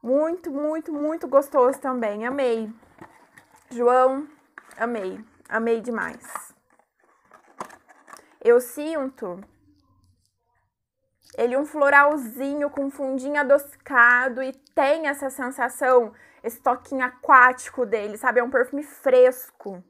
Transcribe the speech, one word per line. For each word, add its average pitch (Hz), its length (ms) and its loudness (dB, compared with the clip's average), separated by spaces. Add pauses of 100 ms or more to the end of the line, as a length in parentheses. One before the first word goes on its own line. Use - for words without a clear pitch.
Muito, 311 480 -2
muito, 302 420 -6
muito 302 360 -6
gostoso 269 520 2
também. 226 460 -6
Amei. 240 460 -2 (960)
João, 254 580 2 (500)
amei. 214 460 -8 (240)
Amei 226 340 -2
demais. - 760 -10 (1900)
Eu 233 160 6
sinto 262 800 -8 (2000)
ele 247 180 0
um 285 100 -2
floralzinho 285 1040 2
com 277 180 -6
fundinho 277 500 -6
adocicado 254 1040 2
e 262 100 -6 (220)
tem 302 340 0
essa 277 220 -6
sensação, 254 840 0 (320)
esse 226 160 -10
toquinho 254 460 -2
aquático 254 800 2
dele, 208 320 -6
sabe? 247 220 0
É 247 40 0
um 240 60 -4
perfume 277 340 -2
fresco. 254 1080 0